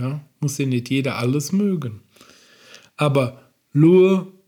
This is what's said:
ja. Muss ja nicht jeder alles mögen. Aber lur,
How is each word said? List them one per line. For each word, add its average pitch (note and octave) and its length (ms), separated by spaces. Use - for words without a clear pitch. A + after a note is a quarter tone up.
ja. C#3 240
Muss C#3+ 180
ja C#3+ 60
nicht B2 240
jeder C3 300
alles C3 340
mögen. F#3 480
Aber C3+ 460
lur, F#3 600